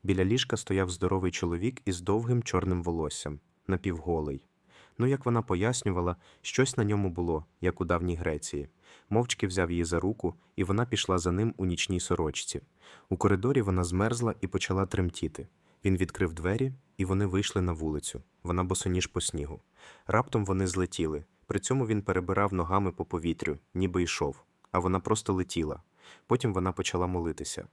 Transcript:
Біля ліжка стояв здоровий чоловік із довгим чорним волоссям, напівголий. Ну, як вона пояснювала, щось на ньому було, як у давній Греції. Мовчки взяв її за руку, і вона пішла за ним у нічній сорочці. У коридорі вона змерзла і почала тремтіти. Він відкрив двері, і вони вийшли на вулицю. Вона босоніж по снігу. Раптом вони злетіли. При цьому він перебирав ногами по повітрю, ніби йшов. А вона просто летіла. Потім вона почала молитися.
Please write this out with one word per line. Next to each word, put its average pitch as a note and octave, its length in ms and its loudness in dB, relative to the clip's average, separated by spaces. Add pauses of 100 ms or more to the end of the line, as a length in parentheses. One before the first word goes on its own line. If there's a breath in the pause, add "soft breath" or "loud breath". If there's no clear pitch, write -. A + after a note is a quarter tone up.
Біля F#2+ 220 2
ліжка A2+ 320 2
стояв F#2+ 320 0
здоровий F#2 420 0
чоловік F2+ 540 -2
із F2+ 160 -2
довгим A#2 420 0
чорним F2+ 400 0
волоссям, D#2 560 -4 (280)
напівголий. E2 800 -2 (500 loud breath)
Ну, A#2+ 100 2
як C3+ 180 0
вона A#2 160 2
пояснювала, F#2 720 0 (260 loud breath)
щось - 360 0
на A#2+ 60 2
ньому G2+ 260 2
було, E2 360 -2 (160)
як F2+ 200 0
у F2+ 40 0
давній F2 300 0
Греції. D2+ 540 -4 (400 loud breath)
Мовчки A#2 380 2
взяв F2+ 240 0
її F2 140 0
за E2 140 0
руку, F#2 360 -2 (200 soft breath)
і F#2 80 0
вона G2+ 220 2
пішла G2 320 0
за F2 140 2
ним A2 260 0
у F#2+ 80 -2
нічній F2+ 340 -2
сорочці. - 600 -2 (480 loud breath)
У - 80 -2
коридорі A#2+ 440 4
вона F#2 220 2
змерзла A2 580 0
і G2 60 -4
почала F#2+ 380 0
тремтіти. E2+ 640 -2 (380 soft breath)
Він F#2+ 120 4
відкрив F2 360 0
двері, G#2+ 400 -2 (240)
і G2 80 0
вони F#2+ 200 2
вийшли F#2+ 360 0
на F2 120 2
вулицю. D#2 480 -4 (220)
Вона F2 200 0
босоніж F2+ 440 0
по - 140 -4
снігу. D2+ 400 -6 (460 loud breath)
Раптом A2+ 380 2
вони F#2+ 220 2
злетіли. E2+ 560 -2 (240)
При G2+ 120 0
цьому C3 280 0
він G#2+ 140 2
перебирав F#2+ 520 2
ногами F#2 380 2
по E2 140 -6
повітрю, E2 520 -2 (160)
ніби F2+ 300 2
йшов. D2+ 400 -2 (280)
А F#2 80 2
вона F#2 200 2
просто G#2+ 340 0
летіла. D#2+ 480 -2 (460 loud breath)
Потім A#2+ 260 2
вона F#2 180 2
почала F2+ 360 0
молитися. E2 640 -4